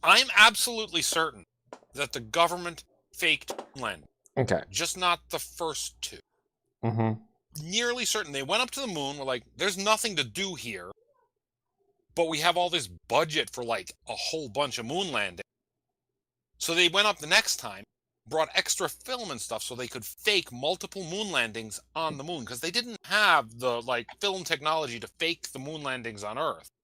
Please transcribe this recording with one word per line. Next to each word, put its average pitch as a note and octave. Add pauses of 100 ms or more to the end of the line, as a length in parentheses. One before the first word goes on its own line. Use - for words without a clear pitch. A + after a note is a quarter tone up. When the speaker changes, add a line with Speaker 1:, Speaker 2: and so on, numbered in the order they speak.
Speaker 1:
I'm A3
absolutely G#3+
certain C#3+ (500)
that C#3
the C3
government E3+ (300)
faked - (220)
Moonland. G2+ (320)
Speaker 2:
Okay. G2+
Speaker 1:
Just C3+
not F3+
the D#3+
first -
two. - (680)
Speaker 2:
Mm-hmm. A2 (400)
Speaker 1:
Nearly A#3+
certain. F#3+
They C#3
went F#3
up B3
to C4+
the C#4
moon, D3
were C#3
like, B2+ (120)
"There's F#3
nothing G#3
to D3
do F3+
here, G#2 (1200)
but E3
we D#3
have E3+
all F3+
this D3+
budget C#3
for, B2
like, A2+ (160)
a A2+
whole D#3
bunch B2+
of A2+
moon E3+
landings." G2 (1160)
So -
they F3
went G3
up G3+
the D3
next G3
time, G2+ (420)
brought D3+
extra F#3
film B3
and B2
stuff A2
so -
they B2
could A#2+
fake -
multiple E3+
moon F#3+
landings A2+ (160)
on D#3
the C3+
moon, D#3
'cause B2
they E3
didn't A#3
have D#3+
the, A#2+
like, A#2+ (140)
film F#3+
technology D3+
to A2+ (100)
fake E3
the C3+
moon D3
landings A#2
on G#2+
Earth. D3 (140)